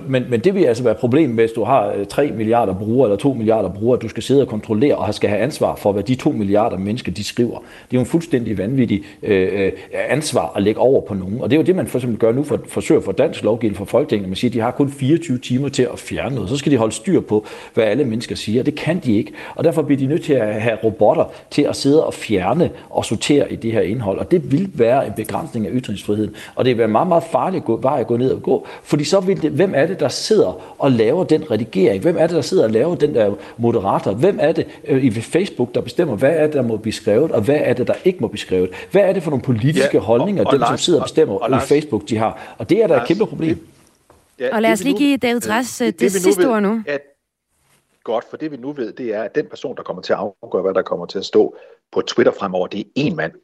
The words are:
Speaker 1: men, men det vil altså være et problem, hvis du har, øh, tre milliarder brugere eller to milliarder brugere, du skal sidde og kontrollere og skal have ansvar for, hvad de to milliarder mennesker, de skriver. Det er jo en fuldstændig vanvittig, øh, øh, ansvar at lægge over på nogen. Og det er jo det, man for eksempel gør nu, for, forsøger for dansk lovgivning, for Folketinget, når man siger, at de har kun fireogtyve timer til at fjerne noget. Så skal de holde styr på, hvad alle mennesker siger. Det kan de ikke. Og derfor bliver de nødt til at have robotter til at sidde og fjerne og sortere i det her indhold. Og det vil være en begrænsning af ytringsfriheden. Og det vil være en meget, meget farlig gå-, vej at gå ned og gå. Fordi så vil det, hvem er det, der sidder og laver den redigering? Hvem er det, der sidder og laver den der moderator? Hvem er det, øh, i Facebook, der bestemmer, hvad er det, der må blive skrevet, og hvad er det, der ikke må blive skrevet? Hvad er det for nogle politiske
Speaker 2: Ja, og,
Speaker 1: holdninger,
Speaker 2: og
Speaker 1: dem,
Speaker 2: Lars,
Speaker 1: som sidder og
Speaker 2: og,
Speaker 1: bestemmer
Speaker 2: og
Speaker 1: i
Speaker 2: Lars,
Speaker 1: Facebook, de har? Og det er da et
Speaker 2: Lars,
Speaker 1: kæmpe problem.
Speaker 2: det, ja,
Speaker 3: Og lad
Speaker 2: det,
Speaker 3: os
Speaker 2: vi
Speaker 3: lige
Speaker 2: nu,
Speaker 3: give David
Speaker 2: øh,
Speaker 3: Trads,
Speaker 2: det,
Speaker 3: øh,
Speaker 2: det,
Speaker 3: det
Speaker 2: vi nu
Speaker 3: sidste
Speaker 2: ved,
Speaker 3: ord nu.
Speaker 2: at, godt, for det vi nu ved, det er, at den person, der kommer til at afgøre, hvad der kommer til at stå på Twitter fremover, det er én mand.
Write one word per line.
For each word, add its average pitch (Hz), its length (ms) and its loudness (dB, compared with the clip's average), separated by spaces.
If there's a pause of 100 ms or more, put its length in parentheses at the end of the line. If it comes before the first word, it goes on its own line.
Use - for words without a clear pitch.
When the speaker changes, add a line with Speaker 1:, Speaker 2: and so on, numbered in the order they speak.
Speaker 1:
men, 131 220 0
men 117 100 0
det 185 160 2
vil 190 80 4
altså 123 200 2
være 110 100 4
et - 60 -4
problem, 127 360 2
hvis 113 160 2
du 113 120 -2
har, 107 280 2
øh, 101 140 -4
tre 147 260 -2
milliarder 110 420 0
brugere 110 340 2
eller 101 100 2
to 139 160 0
milliarder 110 360 0
brugere, 110 300 0
du 110 80 -8
skal 107 160 -8
sidde 135 180 4
og 120 60 2
kontrollere 110 480 0
og 104 180 -2
skal 101 160 0
have 104 120 0
ansvar 113 340 0
for, 104 160 0
hvad 98 120 0
de 127 120 0
to 147 160 0
milliarder 104 460 2
mennesker, 104 340 -4
de 101 120 -6
skriver. - 360 -2
Det - 60 -20
er - 20 -20 (260)
jo 127 60 4
en 120 60 0
fuldstændig 120 520 -2
vanvittig, 107 460 0 (200)
øh, 95 420 2
øh, 90 60 0 (220)
ansvar 113 640 -2
at 104 80 0
lægge 104 160 2
over 120 280 4
på 107 60 -6
nogen. 98 280 -6
Og 104 80 -4
det 131 60 2
er 160 40 4
jo 151 60 2
det, 180 100 2
man 131 120 -2
for 135 100 -4
eksempel 120 220 -4
gør 113 120 4
nu, 135 120 0
for, 110 240 -2
forsøger 117 340 0
for 98 100 -6
dansk - 320 -2
lovgivning, 107 340 0
for 98 80 -8
Folketinget, 123 380 0
når 92 60 -8
man 95 60 -6
siger, 123 140 0
at 107 40 -10
de 117 60 -2
har 120 120 0
kun 139 180 0
fireogtyve 135 480 0
timer 131 320 -2
til 135 140 0 (100)
at - 60 -12
fjerne 98 360 -6
noget. 98 140 -4
Så 139 80 -2
skal 147 140 0
de 135 60 4
holde 110 160 2
styr 165 260 0
på, 107 260 0 (280)
hvad 117 100 2
alle 117 220 2
mennesker 110 300 -4
siger. 113 280 -2
Det - 120 -2
kan 165 240 -4
de 110 180 2
ikke. - 160 -2 (220)
Og - 80 -6
derfor 160 180 2
bliver 135 180 2
de 135 60 -2
nødt 165 180 -2
til 156 100 0
at 107 280 0
have 110 220 0
robotter 110 420 2 (260)
til 147 100 0
at - 140 0
sidde 143 300 4
og - 80 -4
fjerne 110 580 0 (180)
og - 160 -2
sortere - 460 2
i 95 40 -6
det 113 160 -4
her 110 100 0
indhold. 98 380 -2
Og - 120 -2
det 143 200 0
vil 190 220 0
være 120 340 2
en 104 80 -8
begrænsning 104 520 -6
af 85 60 -6
ytringsfriheden. 107 600 -2 (200)
Og 123 100 2
det 131 60 4
vil 113 60 2
være 117 80 4
en 110 60 2
meget, 135 160 2
meget 170 160 4
farlig 151 400 -2
gå-, 113 180 0
vej 135 180 0
at 110 80 -2
gå 120 100 0
ned 127 140 2
og - 120 -4
gå. - 240 0 (160)
Fordi 147 200 0
så 190 160 4
vil 185 220 0
det, 151 100 0
hvem 185 240 2
er 139 100 4
det, 185 140 -4
der 139 100 0
sidder - 680 0
og 143 120 4
laver 120 320 4
den 156 280 2
redigering? 110 500 2
Hvem 165 180 2
er 160 80 4
det, 170 80 0
der 147 60 2
sidder 175 220 2
og 110 60 4
laver 135 260 2
den 147 200 0
der 101 200 2 (220)
moderator? 117 560 0
Hvem 175 300 2
er 156 80 4
det, 160 160 -2 (200)
øh, 135 160 2
i 127 80 4
Facebook, 120 640 -2
der - 60 0
bestemmer, 143 340 -2
hvad 139 200 2
er 156 100 2
det, 151 80 0
der 139 80 0
må 113 160 -2
blive 107 160 -4
skrevet, 123 380 2
og 110 100 2
hvad 139 220 2
er 123 100 2
det, 123 140 -2
der 127 60 2 (100)
ikke 180 180 2
må 110 60 -2
blive 98 120 -8
skrevet? 92 300 0 (220)
Hvad 196 100 4
er 190 120 4
det 185 100 -2
for 160 80 -4
nogle 131 120 -2
politiske 131 500 2
Speaker 2:
Ja, 139 60 6
og, 101 60 -8
Speaker 1:
holdninger, 131 400 2
Speaker 2:
og 131 60 0
Speaker 1:
dem, - 80 4
Speaker 2:
Lars, 117 100 2
Speaker 1:
som 127 80 -2
sidder 175 220 2
og - 40 -4
Speaker 2:
og, - 20 -6
Speaker 1:
bestemmer 135 300 2
Speaker 2:
og 113 140 -2
Speaker 1:
i - 20 2
Speaker 2:
Lars, - 160 0
Speaker 1:
Facebook, 143 420 0
de 110 80 0
har? - 400 -4
Og - 120 -10
det 214 140 4
er 208 40 2
da 165 60 4
et 135 40 4
Speaker 2:
Lars, 117 100 -2
Speaker 1:
kæmpe 190 180 2
problem. 160 300 -4
Speaker 2:
det, - 920 -16
ja, 226 100 -2
Speaker 3:
Og 214 60 0
lad 226 80 2
Speaker 2:
det, 226 40 4
Speaker 3:
os 202 60 -2
Speaker 2:
vi 185 40 -10
Speaker 3:
lige 294 100 2
Speaker 2:
nu, 415 40 -2
Speaker 3:
give 285 200 2
David 240 180 0
Speaker 2:
øh, 233 60 -2
Speaker 3:
Trads, 226 360 -4
Speaker 2:
det, 247 80 -2
Speaker 3:
øh, 220 60 0
Speaker 2:
det, - 80 -8
Speaker 3:
det 196 140 0
Speaker 2:
vi 196 40 0
nu 180 60 -4
Speaker 3:
sidste 370 180 4
Speaker 2:
ved, 277 80 4
Speaker 3:
ord 214 120 2
nu. 214 260 0
Speaker 2:
at, 143 140 -4 (1000)
godt, 117 260 -2
for 104 80 -16
det 156 140 -8
vi 139 60 -12
nu 131 140 -10
ved, 123 220 -8
det 113 220 -6
er, 107 80 -4
at 101 120 -6
den 147 140 -2
person, 123 260 -10
der - 80 -12
kommer 90 180 -8
til - 120 -2
at - 60 -2
afgøre, 101 420 -4
hvad 95 120 0
der 95 80 0
kommer 87 240 -4
til - 120 -8
at 92 80 -8
stå 104 300 2 (360)
på - 100 -2
Twitter - 380 2
fremover, 92 280 -2
det 101 120 -8
er - 200 -6
én 139 160 0
mand. - 160 -4 (120)